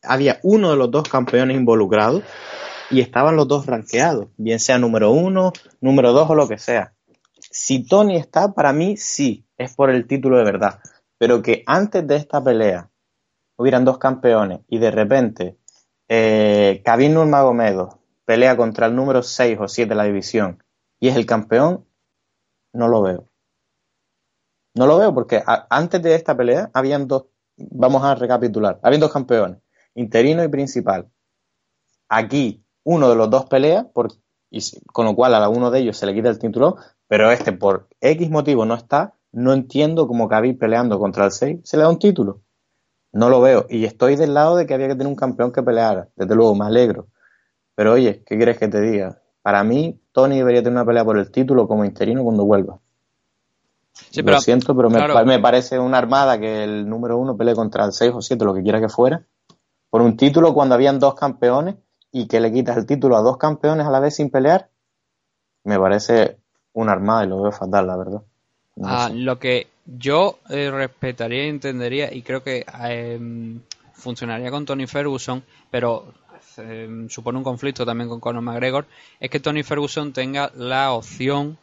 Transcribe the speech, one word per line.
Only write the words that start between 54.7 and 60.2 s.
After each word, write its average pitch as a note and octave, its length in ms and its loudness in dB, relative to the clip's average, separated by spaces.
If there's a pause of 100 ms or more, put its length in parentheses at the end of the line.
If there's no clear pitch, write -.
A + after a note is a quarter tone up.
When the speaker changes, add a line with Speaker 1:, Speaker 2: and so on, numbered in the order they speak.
Speaker 1:
pero A#2+ 140 4
me A#2 60 4
Speaker 2:
claro. D3 180 2
Speaker 1:
pa-, A#2 100 6
me B2+ 140 4
parece B2 400 2
una B2+ 200 0
armada B2+ 420 2
que G#2+ 240 -4
el G#2 240 -6
número A#2 300 -4
uno B2+ 180 -4
pelee A#2 180 0
contra G#2+ 300 -2
el G2+ 80 -4
seis A#2+ 220 0
o A#2+ 80 -10
siete, A#2 220 -4
lo G2 100 2
que F#2+ 80 -4
quiera G#2+ 180 0
que A2 80 -2
fuera, C3 340 0 (680)
por A2+ 120 2
un A#2 140 4
título C#3+ 380 4